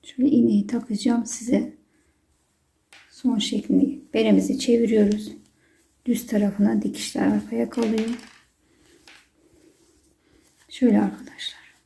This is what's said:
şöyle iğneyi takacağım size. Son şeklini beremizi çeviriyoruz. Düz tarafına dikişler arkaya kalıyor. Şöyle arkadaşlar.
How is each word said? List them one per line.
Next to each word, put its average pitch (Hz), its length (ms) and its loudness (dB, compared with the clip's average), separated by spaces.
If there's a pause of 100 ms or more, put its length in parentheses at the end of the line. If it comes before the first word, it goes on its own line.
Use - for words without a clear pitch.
şöyle 262 260 -2
iğneyi 214 380 2
takacağım 233 580 -2
size. - 480 -4 (1400)
Son 226 260 -2
şeklini - 640 0 (140)
beremizi 220 460 2
çeviriyoruz. 214 720 2 (760)
Düz 233 220 -4
tarafına 208 540 0
dikişler - 460 -4
arkaya 226 420 -2
kalıyor. 220 400 -2 (2500)
Şöyle 214 320 2
arkadaşlar. - 760 -10 (100)